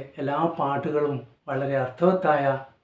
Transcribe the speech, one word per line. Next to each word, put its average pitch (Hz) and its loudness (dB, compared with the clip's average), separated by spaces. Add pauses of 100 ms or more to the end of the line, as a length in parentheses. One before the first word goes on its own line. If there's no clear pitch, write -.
(200)
എല്ലാ 143 -2 (200)
പാട്ടുകളും 143 -2 (320)
വളരെ 135 -2
അർത്ഥവത്തായ 165 2 (400)